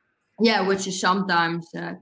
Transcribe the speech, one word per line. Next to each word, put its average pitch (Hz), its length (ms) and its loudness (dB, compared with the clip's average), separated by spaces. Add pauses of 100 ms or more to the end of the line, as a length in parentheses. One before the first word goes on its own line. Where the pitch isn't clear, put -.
(400)
yeah, 220 200 4
which 190 260 0
is 185 140 -6
sometimes, 170 760 0
uh, 175 260 -10